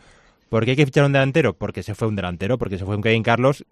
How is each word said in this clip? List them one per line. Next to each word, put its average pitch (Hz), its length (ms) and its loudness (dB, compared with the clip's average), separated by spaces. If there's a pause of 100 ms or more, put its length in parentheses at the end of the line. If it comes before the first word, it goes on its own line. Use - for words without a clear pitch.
(500)
¿por 110 140 0
qué 120 80 0
hay 131 60 -2
que 147 80 4
fichar 143 200 2
un 139 80 2
delantero? 135 440 2
Porque 98 240 -8
se 101 140 -8
fue 117 120 -2
un 107 80 -2
delantero, 95 440 -2
porque 98 180 -6
se 95 80 -6
fue 101 100 -2
un 104 60 -4
Kevin 113 220 2
Carlos, 120 480 2